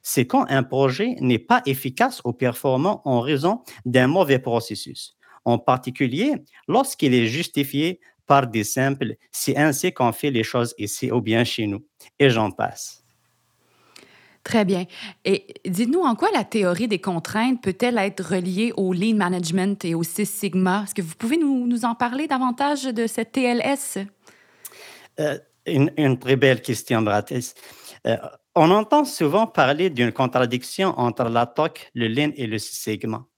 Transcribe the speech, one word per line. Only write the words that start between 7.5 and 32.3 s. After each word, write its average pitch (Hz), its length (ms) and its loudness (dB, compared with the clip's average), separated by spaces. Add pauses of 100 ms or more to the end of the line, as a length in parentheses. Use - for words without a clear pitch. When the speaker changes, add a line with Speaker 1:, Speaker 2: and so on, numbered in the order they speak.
Speaker 1:
par 139 220 4
des 110 160 -2
simples « 135 520 -2 (160)
c'est - 260 -2
ainsi 156 360 0
qu'on 120 180 2
fait 143 200 -4
les 117 120 2
choses 120 340 -2
ici 113 340 -6
ou 120 100 2
bien 113 220 2
chez 113 220 -4
nous », 101 200 -6 (340)
et 139 100 6
j'en 110 220 2
passe. - 520 -8 (1400)
Speaker 2:
Très 220 200 2
bien. 180 220 0 (380)
Et - 320 -2 (100)
dites-nous, 233 360 0
en 254 120 2
quoi 370 180 0
la 254 120 0
théorie 190 440 0
des 202 140 -2
contraintes 220 640 -2
peut-elle 233 340 0
être 190 260 -2
reliée 185 540 -2
au 185 160 0
Lean 214 220 0
Management 185 680 0
et 165 120 -2
au 165 80 0
Six 202 240 -4
Sigma ? 185 560 -2
Est-ce 202 100 -10
que 202 80 -4
vous 160 140 -10
pouvez 240 220 -2
nous, 269 280 0
nous 240 180 0
en 233 120 0
parler 254 320 -2
davantage 262 560 0
de 233 240 -2
cette 226 240 -6
T 269 100 0
L 240 220 2
S ? 277 340 -2 (1200)
Speaker 1:
Euh, 147 200 -2 (260)
une, 156 320 2
une 139 220 2
très 127 160 2
belle 127 260 4
question, 113 400 -2
Béatrice. 107 540 -2 (500)
Euh, 113 120 0 (360)
on 165 160 6
entend 220 340 4
souvent 185 440 0
parler 156 420 2
d'une 123 220 0
contradiction 127 880 -2
entre 120 240 0
la 117 240 2
toc, - 480 -4
le 117 120 -2
Lean 147 280 0